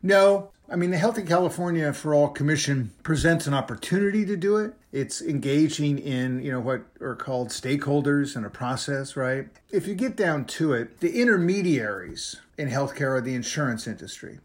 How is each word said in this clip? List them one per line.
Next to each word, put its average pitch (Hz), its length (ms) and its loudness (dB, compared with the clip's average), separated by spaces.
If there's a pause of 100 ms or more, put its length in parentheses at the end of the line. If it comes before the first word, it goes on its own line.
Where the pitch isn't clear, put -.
No. 196 500 6 (160)
I - 100 -6
mean, 175 140 2
the 185 80 0
Healthy 220 260 0
California 170 680 2
for 151 220 -2
All 147 140 6
Commission 139 640 0 (120)
presents 160 440 2
an 143 60 0
opportunity 196 720 0
to 202 100 -2
do 196 220 2
it. 214 160 -2 (200)
It's 135 280 -6
engaging 147 800 2
in, 127 440 -2
you 143 80 -4
know, 127 100 -4
what 123 260 -4 (160)
are 127 120 -6
called 123 340 -6
stakeholders 143 880 0
in 110 120 -6
a 104 40 -10
process, 135 640 -6
right? 135 320 -2 (240)
If - 160 0
you 202 80 -4
get 233 220 -2
down 156 300 0
to 160 260 0
it, 117 280 -4
the 196 200 0
intermediaries 170 1160 2 (200)
in 143 140 -4
healthcare 135 440 0
are 127 60 2
the 127 140 -4
insurance 120 520 -2
industry. - 580 -12